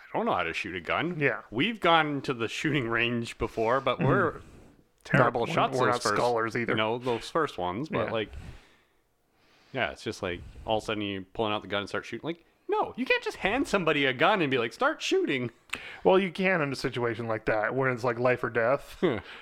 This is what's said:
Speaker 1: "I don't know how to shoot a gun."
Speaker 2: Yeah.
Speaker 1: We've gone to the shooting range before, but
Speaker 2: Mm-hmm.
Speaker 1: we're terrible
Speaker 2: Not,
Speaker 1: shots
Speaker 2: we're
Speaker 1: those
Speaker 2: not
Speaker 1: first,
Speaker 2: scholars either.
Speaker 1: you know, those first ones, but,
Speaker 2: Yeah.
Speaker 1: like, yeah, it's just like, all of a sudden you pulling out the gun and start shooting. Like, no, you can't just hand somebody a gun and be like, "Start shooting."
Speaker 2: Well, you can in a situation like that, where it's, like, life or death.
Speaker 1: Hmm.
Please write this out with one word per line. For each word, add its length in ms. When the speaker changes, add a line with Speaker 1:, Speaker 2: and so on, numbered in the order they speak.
Speaker 1:
"I 40
don't 80
know 80
how 100
to 100
shoot 220
a 60
gun." 380
Speaker 2:
Yeah. 220
Speaker 1:
We've 280
gone 420
to 120
the 140
shooting 420
range 480
before, 420
but 200
Speaker 2:
Mm-hmm. 80
Speaker 1:
we're 260
terrible 420
Speaker 2:
Not, 80
Speaker 1:
shots 240
Speaker 2:
we're 80
Speaker 1:
those 100
Speaker 2:
not 80
Speaker 1:
first, 120
Speaker 2:
scholars 420
either. 160
Speaker 1:
you 40
know, 200
those 320
first 300
ones, 300
but, 180
Speaker 2:
Yeah. 40
Speaker 1:
like, 200
yeah, 200
it's 120
just 200
like, 160
all 120
of 60
a 40
sudden 140
you 320
pulling 200
out 80
the 60
gun 140
and 80
start 160
shooting. 200
Like, 180
no, 260
you 100
can't 180
just 140
hand 300
somebody 380
a 80
gun 280
and 80
be 80
like, 160
"Start 280
shooting." 500
Speaker 2:
Well, 140
you 140
can 300
in 100
a 40
situation 520
like 180
that, 300
where 160
it's, 120
like, 160
life 240
or 60
death. 520
Speaker 1:
Hmm. 160